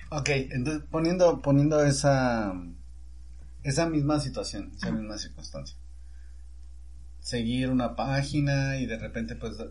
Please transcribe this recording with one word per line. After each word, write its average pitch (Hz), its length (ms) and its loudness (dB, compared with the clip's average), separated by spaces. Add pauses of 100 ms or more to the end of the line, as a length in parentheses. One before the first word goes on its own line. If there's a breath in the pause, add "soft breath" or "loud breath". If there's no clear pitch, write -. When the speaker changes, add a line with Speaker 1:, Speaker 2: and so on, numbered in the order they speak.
(100)
Speaker 1:
Ok, 147 200 0
entonces, 135 600 0
poniendo, 170 520 4
poniendo 147 420 6
esa, 131 680 4 (1080)
esa 165 260 2
misma 151 300 4
situación, 113 560 -4
esa - 140 -4
Speaker 2:
Ajá. 113 80 0
Speaker 1:
misma 107 220 -6
circunstancia. - 580 -12 (1400 soft breath)
Seguir 127 500 0
una 123 240 2
página 139 840 2
y 123 80 -2
de 110 120 -4
repente, 113 380 -6
pues, 113 160 -8 (180)